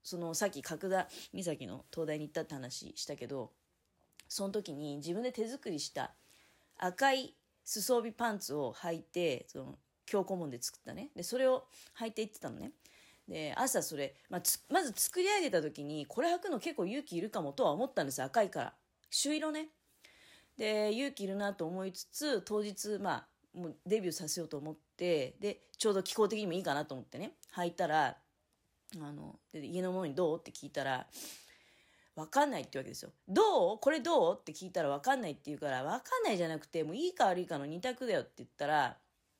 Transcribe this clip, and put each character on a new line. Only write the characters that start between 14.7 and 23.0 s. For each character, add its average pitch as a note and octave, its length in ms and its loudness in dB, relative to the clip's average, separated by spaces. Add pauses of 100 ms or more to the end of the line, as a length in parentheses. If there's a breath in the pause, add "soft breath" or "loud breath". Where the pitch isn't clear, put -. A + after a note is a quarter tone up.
ま F4+ 120 6
ず B3+ 120 -2
作 - 280 0
り F4+ 40 4
上 G4+ 140 4
げ C#4 100 2
た E3+ 120 4
時 D3+ 200 -4
に、 D3 240 -4
こ - 140 -6
れ E4+ 140 4
履 F4 60 -2
く F#4 100 -4
の B3+ 80 0
結 E4 180 -4
構 F#3+ 80 0
勇 B3 180 -2
気 - 140 -6
い E3 40 0
る G#3+ 100 -4
か G#3 100 -4
も C#3 120 -4
と E3+ 120 2
は D3+ 80 6
思 A3 140 0
っ - 60 -4
た - 100 2
ん C#3+ 40 0
で C3+ 60 -4
す - 80 -4
よ。 C3 60 0
赤 A3 160 4
い F#3 80 2
か C#3+ 120 -4
ら。 - 120 -6 (360)
朱 C#4+ 240 2
色 D#4 160 0
ね。 D#4 180 -6 (920 loud breath)
で、 G#3+ 340 2
勇 C4+ 200 0
気 G3 120 -8
い - 20 -2
る F#3+ 100 -2
な G3+ 180 0
と E3+ 120 -2
思 F#3 200 -4
い F#3 60 -6
つ - 120 -10
つ、 C4+ 380 0
当 G#3 200 0
日、 G#3 380 -4